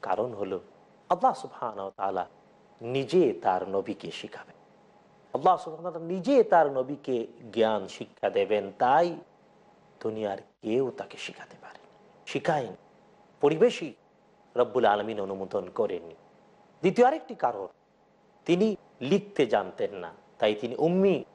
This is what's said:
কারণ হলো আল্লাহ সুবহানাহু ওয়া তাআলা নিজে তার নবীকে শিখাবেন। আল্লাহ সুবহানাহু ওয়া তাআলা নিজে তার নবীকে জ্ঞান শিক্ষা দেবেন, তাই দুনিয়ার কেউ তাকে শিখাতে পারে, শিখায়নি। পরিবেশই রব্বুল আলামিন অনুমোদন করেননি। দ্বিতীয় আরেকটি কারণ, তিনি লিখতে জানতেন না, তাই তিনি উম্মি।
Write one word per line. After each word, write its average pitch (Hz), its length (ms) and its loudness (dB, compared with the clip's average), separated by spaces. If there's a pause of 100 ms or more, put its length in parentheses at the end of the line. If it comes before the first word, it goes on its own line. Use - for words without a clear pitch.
কারণ 107 220 -2 (100)
হলো 95 180 -4 (560)
আল্লাহ 226 200 2 (100)
সুবহানাহু 104 440 -8
ওয়া 98 120 -12
তাআলা 95 240 2 (720)
নিজে 139 280 4 (220)
তার 92 160 2 (140)
নবীকে 98 340 -4 (100)
শিখাবেন। - 380 -16 (800)
আল্লাহ 170 280 4
সুবহানাহু 165 240 -10
ওয়া 165 80 -8
তাআলা 165 180 -8
নিজে 196 220 0 (180)
তার 160 140 8 (100)
নবীকে 131 380 -4 (400)
জ্ঞান 110 260 2 (160)
শিক্ষা - 300 -6 (100)
দেবেন, 101 260 2 (180)
তাই 151 260 4 (960)
দুনিয়ার 110 360 -4 (220)
কেউ 120 240 0 (140)
তাকে - 260 -12
শিখাতে - 380 -18
পারে, - 180 -20 (500)
শিখায়নি। 135 480 -4 (640)
পরিবেশই 160 480 2 (680)
রব্বুল 120 340 2
আলামিন 104 340 -2
অনুমোদন 95 380 -6 (140)
করেননি। 85 380 -4 (640)
দ্বিতীয় 190 280 4
আরেকটি 285 260 -6 (100)
কারণ, 101 220 -4 (800)
তিনি 180 200 4 (440)
লিখতে 196 320 0 (100)
জানতেন 98 380 -2 (120)
না, 85 60 -10 (300)
তাই 107 220 2
তিনি 120 140 -6 (120)
উম্মি। 185 300 4 (180)